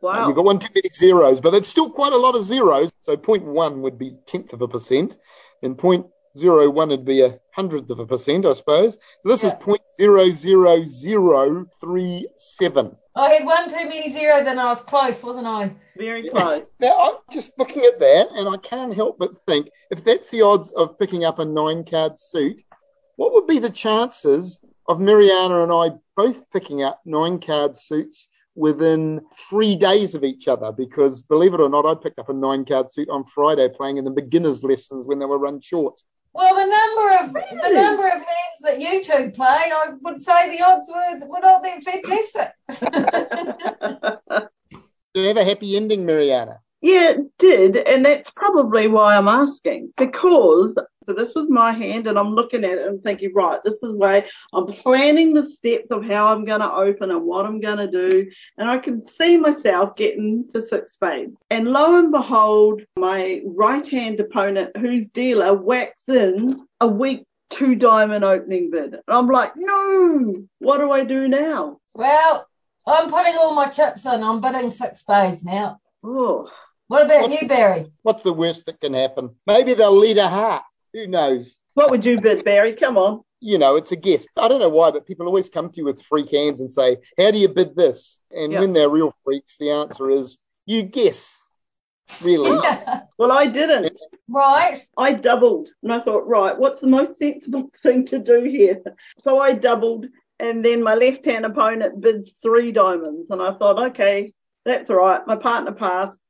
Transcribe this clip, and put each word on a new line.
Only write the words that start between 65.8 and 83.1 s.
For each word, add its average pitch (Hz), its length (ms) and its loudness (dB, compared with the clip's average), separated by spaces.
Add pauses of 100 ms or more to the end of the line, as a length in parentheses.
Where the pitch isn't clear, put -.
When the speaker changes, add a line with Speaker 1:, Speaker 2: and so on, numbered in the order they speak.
Speaker 1:
in 233 560 -2 (160)
a 240 60 2
weak 254 400 -2 (240)
two 262 240 0
diamond 214 500 2
opening 185 460 -2
bid. 160 240 -6
And - 120 -18
I'm 247 200 0
like, 247 280 0
"No, 370 800 0 (260)
what 277 180 0
do 285 140 0
I 269 120 2
do 262 240 -2
now?" 285 500 -4 (140)
Speaker 3:
Well, 294 540 2 (400)
I'm 320 240 2
putting 339 260 0
all 320 180 2
my 285 140 0
chips 285 380 -2
in. 240 160 -2
I'm 220 180 -4
bidding 254 300 -4
six - 300 -12
spades 196 440 0
now. 190 340 -6 (240)
Speaker 1:
Oh. 240 460 -4 (400)
Speaker 3:
What 285 160 4
about 302 160 4
Speaker 2:
What's 254 140 -2
Speaker 3:
you, 311 80 -4
Speaker 2:
the, 254 120 -8
Speaker 3:
Barry? 190 380 0 (100)
Speaker 2:
what's 220 220 -2
the 185 80 0
worst 165 340 -4
that 160 140 -16
can 143 140 -6
happen? 131 360 -4 (160)
Maybe 247 280 4
they'll 202 220 6
lead 208 220 6
a 196 100 2
heart. 196 360 -2 (280)
Who 220 140 -12
knows? 143 500 -2 (180)
Speaker 1:
What 285 180 4
would 226 120 -2
you 240 160 2
bid, 208 220 0
Barry? 208 300 2
Come 247 260 -2
on. 208 240 0 (160)